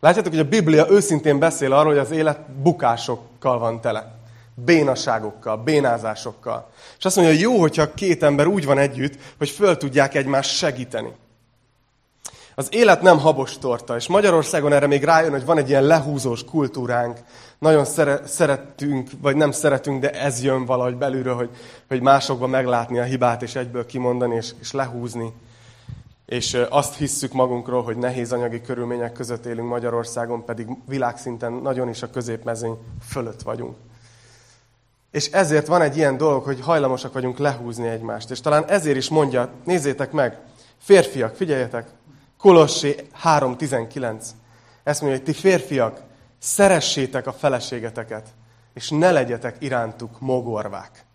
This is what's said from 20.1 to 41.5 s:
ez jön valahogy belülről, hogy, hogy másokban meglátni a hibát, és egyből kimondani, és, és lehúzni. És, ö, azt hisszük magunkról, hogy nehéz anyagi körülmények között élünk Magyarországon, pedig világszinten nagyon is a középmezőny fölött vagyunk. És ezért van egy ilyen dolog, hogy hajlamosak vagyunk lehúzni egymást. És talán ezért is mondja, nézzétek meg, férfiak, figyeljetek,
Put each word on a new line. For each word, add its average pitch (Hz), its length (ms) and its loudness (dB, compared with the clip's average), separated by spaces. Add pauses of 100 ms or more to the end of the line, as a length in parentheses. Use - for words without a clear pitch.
ez 123 320 -4
jön 131 220 0
valahogy 123 320 -2
belülről, 127 380 -4
hogy, 120 160 -6 (380)
hogy 131 120 -4
másokban 131 500 2
meglátni 123 480 -2
a 120 40 0
hibát, 123 400 0
és 120 120 -10
egyből 123 320 -8
kimondani, 123 480 -2
és, 113 260 -6
és - 120 -14
lehúzni. 120 600 -8 (960)
És, - 280 -6
ö, 123 140 2
azt - 280 0
hisszük 139 360 -6
magunkról, 123 500 -2
hogy 117 140 -6
nehéz 123 360 -4
anyagi 120 280 -4
körülmények 120 520 -6
között 120 340 -10
élünk 117 220 -8
Magyarországon, 117 760 -6
pedig 113 220 -10 (200)
világszinten 120 680 -6
nagyon 127 360 -4
is 117 140 -10
a 120 80 -10
középmezőny 113 680 -8 (300)
fölött 117 340 -10
vagyunk. 120 340 -10 (1300)
És 147 200 -6
ezért 156 360 2
van 170 160 2
egy 143 140 0
ilyen 143 200 2
dolog, 143 280 0
hogy 135 160 -6
hajlamosak 131 520 -2
vagyunk 127 260 -6
lehúzni 120 500 -4
egymást. 113 420 -8
És 127 100 -10
talán 151 280 2
ezért 156 280 0
is 131 120 -4
mondja, 131 400 0 (160)
nézzétek 143 480 -2
meg, 131 260 -2 (400)
férfiak, 143 560 4
figyeljetek, 127 520 -4 (580)